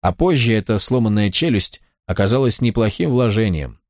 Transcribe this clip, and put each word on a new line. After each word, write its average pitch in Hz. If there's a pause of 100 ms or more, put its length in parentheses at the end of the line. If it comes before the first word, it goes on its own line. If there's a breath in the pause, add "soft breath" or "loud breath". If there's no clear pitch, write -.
А -
позже 131
эта 107
сломанная 107
челюсть 123 (260)
оказалась 113
неплохим 120
вложением. 104